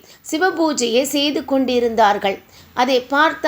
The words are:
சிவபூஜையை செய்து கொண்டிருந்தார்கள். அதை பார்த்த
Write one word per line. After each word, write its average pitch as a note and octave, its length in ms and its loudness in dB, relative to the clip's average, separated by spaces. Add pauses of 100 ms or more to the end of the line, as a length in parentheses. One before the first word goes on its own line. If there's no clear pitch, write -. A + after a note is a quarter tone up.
(260)
சிவபூஜையை D#4 800 0
செய்து D4 380 -2
கொண்டிருந்தார்கள். A#3 920 0 (380)
அதை B3+ 280 2
பார்த்த D4 440 0